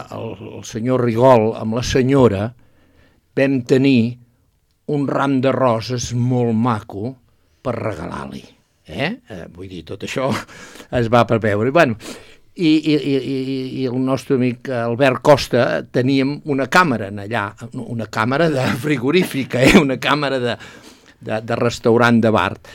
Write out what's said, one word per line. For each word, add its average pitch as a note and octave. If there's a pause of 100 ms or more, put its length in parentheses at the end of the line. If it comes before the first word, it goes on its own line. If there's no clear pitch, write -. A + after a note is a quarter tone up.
el, G#2+ (220)
el G#2+
senyor A#2+
Rigol A#2
amb A2+
la B2
senyora, B2 (880)
vam C3+
tenir B2+ (720)
un C#3+
ram C#3
de C3
roses A#2+
molt B2
maco A2 (520)
per B2+
regalar-li. E2+ (460)
Eh? B2 (100)
Eh, F#2+
vull F#2+
dir, E2+
tot G2
això C3 (300)
<laughs> -
es A#2
va A#2
preveure. A2
I, -
bueno, C#3+ (540)
i, D#3
i, D#3
i, C#3
i, C3 (380)
i C3
el B2+
nostre C3
amic B2
Albert A#2+
Costa C3 (160)
teníem C3+
una C3+
càmera C#3
en G2+
allà, G#2 (280)
una A#2
càmera C3
de C3
<laughs> A2+
frigorífica, C3+
eh? D3+
Una C3+
càmera C3+
de, A#2 (600)
de, A2
de A#2
restaurant A#2+
de A2
bar. F#2 (180)